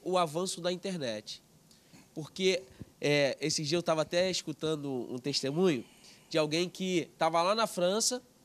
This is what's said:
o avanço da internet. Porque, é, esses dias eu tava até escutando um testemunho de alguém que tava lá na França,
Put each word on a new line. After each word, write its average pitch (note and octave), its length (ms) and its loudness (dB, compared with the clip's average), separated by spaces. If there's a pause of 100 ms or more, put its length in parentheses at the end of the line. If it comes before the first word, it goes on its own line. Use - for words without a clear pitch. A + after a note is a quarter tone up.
o F#3 160 0
avanço F3 420 0
da F3 120 -2
internet. D#3+ 720 -6 (720)
Porque, F#3 480 -2 (380)
é, C#3+ 400 2
esses D#3 280 -2
dias E3+ 100 2
eu E3+ 40 0
tava D#3 200 2
até F3 280 0
escutando D3 800 -4
um B2+ 80 -6
testemunho C#3+ 680 0 (440)
de D#3+ 100 0
alguém D#3 300 0
que F3+ 400 -2 (100)
tava E3 240 4
lá F#3+ 120 4
na A3 120 2
França, G#3 560 0 (220)